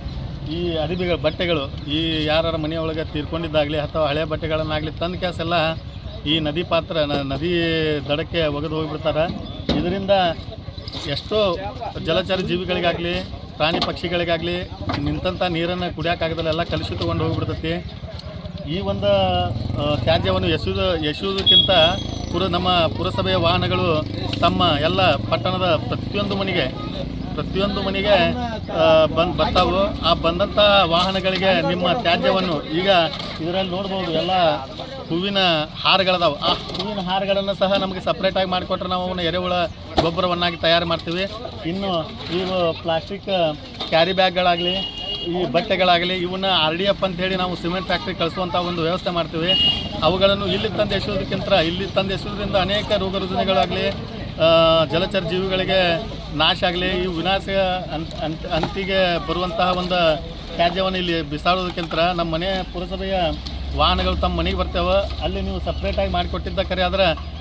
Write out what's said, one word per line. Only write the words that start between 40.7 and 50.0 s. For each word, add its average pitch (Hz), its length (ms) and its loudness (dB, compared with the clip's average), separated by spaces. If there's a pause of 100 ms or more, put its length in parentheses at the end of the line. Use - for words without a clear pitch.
ಮಾಡ್ತೀವಿ. 170 360 -2 (480)
ಇನ್ನು 185 400 -2 (300)
ಇವು 180 420 0
ಪ್ಲಾಸ್ಟಿಕ್ 170 760 -2 (320)
ಕ್ಯಾರಿ 170 240 4
ಬ್ಯಾಗ್‌ಗಳಾಗಲಿ, 180 600 2 (500)
ಈ 175 220 0
ಬಟ್ಟೆಗಳಾಗಲಿ, 180 720 2
ಇವನ್ನ 185 280 -2
ಆರ್ 165 320 2
ಡಿ 190 60 -2
ಎಫ್ 196 200 2
ಅಂತ 185 160 -2
ಹೇಳಿ 185 160 0
ನಾವು 180 200 -2
ಸಿಮೆಂಟ್ 175 320 -4
ಫ್ಯಾಕ್ಟ್ರಿ 175 280 -2
ಕಳಿಸುವಂಥ 170 400 -2
ಒಂದು 175 260 0
ವ್ಯವಸ್ಥೆ 175 280 0
ಮಾಡ್ತೀವಿ. 170 420 -2 (520)